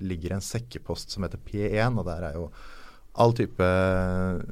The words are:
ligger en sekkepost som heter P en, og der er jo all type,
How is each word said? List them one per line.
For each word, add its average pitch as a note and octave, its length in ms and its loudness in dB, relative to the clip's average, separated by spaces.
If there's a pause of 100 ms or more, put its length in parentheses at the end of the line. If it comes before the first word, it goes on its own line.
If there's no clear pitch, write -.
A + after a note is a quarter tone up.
ligger F2 320 -4
en G2 100 -2
sekkepost - 720 -8
som F#2+ 100 -4
heter F2 160 -4
P - 220 -6 (160)
en, A2+ 240 2
og E2+ 40 -6
der E2+ 260 -4
er - 40 -8
jo E2+ 140 -6 (680)
all A#2 180 8
type, G#2 300 0 (880)